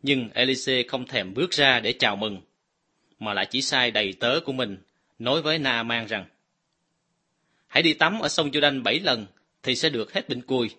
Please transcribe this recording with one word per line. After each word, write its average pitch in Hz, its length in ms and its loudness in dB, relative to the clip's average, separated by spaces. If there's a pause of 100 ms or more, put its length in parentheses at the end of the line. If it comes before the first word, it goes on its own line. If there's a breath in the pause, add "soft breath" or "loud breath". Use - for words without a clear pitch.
Nhưng 131 280 0
Elise 131 540 0
không 123 240 -6
thèm 98 260 -4
bước 160 180 -2
ra 135 280 4
để 110 140 0
chào 107 220 2
mừng, 101 260 -6 (800)
mà 107 140 -4
lại 98 160 0
chỉ 131 120 -2
sai 127 300 2
đầy 104 220 0
tớ 127 320 0
của 139 80 -6
mình 117 240 -4 (420)
nói 131 220 0
với 156 180 0
Naaman 117 480 0
rằng, 104 180 -4 (1400)
"Hãy 151 160 2
đi 160 100 4
tắm 175 260 2
ở 165 100 -2
sông 147 220 0
Giô-đanh 139 320 2
bảy 113 160 2
lần 127 260 -2 (380)
thì 127 120 0
sẽ 160 140 0
được 117 240 -4
hết - 160 -4
bệnh 123 120 -4
cùi." 120 380 -2